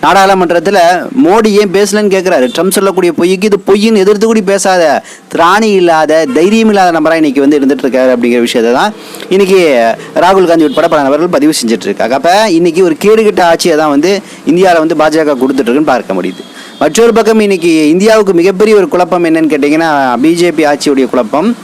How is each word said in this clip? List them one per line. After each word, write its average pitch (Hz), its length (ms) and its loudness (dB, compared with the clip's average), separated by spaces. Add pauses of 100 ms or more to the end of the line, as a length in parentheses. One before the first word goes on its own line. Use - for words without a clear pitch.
நாடாளுமன்றத்துல 175 1040 0 (180)
மோடி 214 220 2
ஏன் 208 240 0
பேசலன்னு 202 400 0
கேக்குறாரு. 175 460 0
ட்ரம்ப் 180 140 0
சொல்லக்கூடிய 185 460 0
பொய்க்கு 180 260 -2
இது 202 240 0
பொய்ன்னு 214 300 2
எதிர்த்து 202 280 0
கூட 226 140 0
பேசாத 185 640 0 (320)
திராணி 180 280 2
இல்லாத, 165 720 2
தைரியம் 208 340 2
இல்லாத 185 320 2
நபரா 160 140 0
இன்னைக்கு 143 280 0
வந்து 143 180 2
இருந்துட்டு 135 220 -2
இருக்காரு 127 320 0
அப்படிங்கிற 120 260 0
விஷயத்தை 120 360 0
தான் 196 180 -2 (360)
இன்னைக்கு 180 600 2 (240)
ராகுல் 185 300 2
காந்தி 165 180 2
உட்பட 151 240 0
பல 160 140 0
நபர்கள் 147 260 0
பதிவு 156 260 0 (120)
செஞ்சுட்டு 113 160 -2
இருக்காங்க. 101 340 -4
அப்ப 185 340 0
இன்னைக்கு 170 340 0
ஒரு 165 200 0
கேடுகெட்ட 208 380 2
ஆட்சியை 170 360 0
தான் 156 120 0
வந்து 165 320 0 (240)
இந்தியால 170 420 2
வந்து 165 80 -2
பாஜக 156 320 0
கொடுத்துட்டு 131 260 -2
இருக்குன்னு 131 300 -2
பார்க்க 127 300 -2
முடியுது. 92 300 -8 (360)
மற்றொரு 214 340 0
பக்கம் 220 260 2
இன்னைக்கு 170 500 0
இந்தியாவுக்கு 196 440 2
மிகப்பெரிய 196 440 2
ஒரு 185 100 2
குழப்பம் 175 360 -2
என்னன்னு 170 40 -2
கேட்டீங்கன்னா, 151 960 0
பி 156 120 2
ஜே 175 180 0
பி 156 140 -2
ஆட்சியுடைய 139 440 0
குழப்பம். 139 540 -2